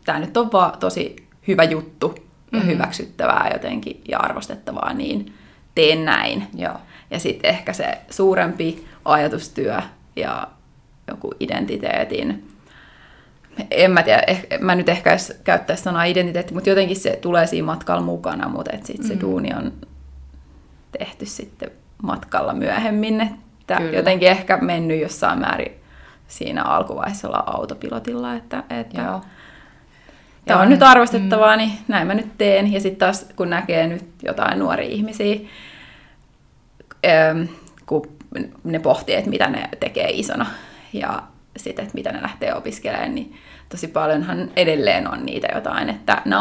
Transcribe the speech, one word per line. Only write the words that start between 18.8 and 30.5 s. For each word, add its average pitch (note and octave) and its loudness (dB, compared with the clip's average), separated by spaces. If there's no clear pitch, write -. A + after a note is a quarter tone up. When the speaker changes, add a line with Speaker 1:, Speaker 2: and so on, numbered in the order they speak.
Speaker 1:
sit - -12
se G#3+ -4
Speaker 2:
Mm. - -2
Speaker 1:
duuni - -2
on - -6
tehty - -10
sitten - -12
matkalla - -2
myöhemmin, G#3+ 0
että - -4
Speaker 2:
Kyllä. E3 -2
Speaker 1:
jotenkin F#3 6
ehkä F#3+ 4
mennyt E3 0
jossain - -2
määrin - -2
siinä - -6
alkuvaiheessa - -2
olla - -2
autopilotilla, - -8
että, - -10
että - -8
Speaker 2:
Joo. F#3 -6
Speaker 1:
tää A3 4